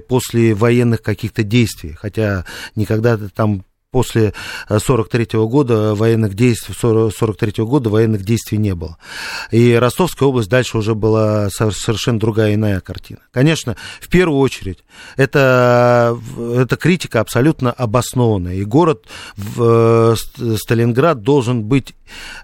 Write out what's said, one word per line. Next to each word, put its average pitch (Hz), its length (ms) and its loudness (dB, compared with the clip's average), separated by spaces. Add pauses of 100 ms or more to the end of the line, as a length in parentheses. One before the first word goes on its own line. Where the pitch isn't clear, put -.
после 117 520 0
военных 120 460 2
каких-то 110 400 -4
действий, 104 480 0
хотя 101 520 -4 (320)
никогда 110 400 0 (200)
там 104 280 0 (260)
после, 113 440 0 (360)
э, 104 100 2
сорок 113 280 0
третьего 113 400 -2
года 113 480 2
военных 110 380 0
действий, 113 440 0
сорок, 110 380 0
сорок 107 220 -2
третьего 110 280 -4
года 120 240 0
военных 110 340 0
действий 107 340 -2
не 104 180 -2
было. 82 220 -12 (520)
И 120 240 4
Ростовская 123 540 0
область 120 220 0
дальше 123 280 0
уже 110 160 -2
была 107 560 0
со-, 107 220 -2
совершенно 113 480 -2
другая, 107 340 0
иная 104 280 -2
картина. - 400 -16 (100)
Конечно, 135 460 0 (240)
в - 80 -20
первую 170 300 2
очередь, 107 440 -4 (320)
это, 123 1000 4
в-, 120 440 -6
эта 127 160 0
критика 147 460 0
абсолютно 123 500 0
обоснованная. 110 840 -2
И 98 100 -4
город 147 400 0 (320)
в-, 117 720 2
э, 113 40 2
Ст-, 113 440 -6
Сталинград 120 640 0
должен 123 400 0
быть, 107 320 -2 (480)